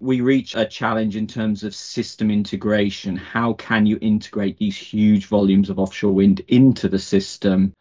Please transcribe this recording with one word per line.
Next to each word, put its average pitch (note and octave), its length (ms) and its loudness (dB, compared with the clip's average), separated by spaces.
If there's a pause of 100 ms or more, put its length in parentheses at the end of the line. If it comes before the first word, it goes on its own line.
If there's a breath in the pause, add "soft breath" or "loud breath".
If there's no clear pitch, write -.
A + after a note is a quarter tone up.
we B2+ 180 -2
reach B2+ 340 0
a A2+ 120 -2
challenge A2 500 -4
in G#2+ 100 -4
terms G#2+ 380 -4
of G2+ 100 -8
system - 560 -6
integration. G#2 840 -2
How A#2 380 -4
can A2 320 0
you G#2+ 160 2
integrate G#2+ 560 -2
these G#2 180 -4
huge G#2+ 520 0
volumes G2 420 2
of F#2+ 100 -4
offshore F#2+ 320 -2
wind G2 380 4
into B2+ 400 4
the F#2+ 100 -2
system G2 800 0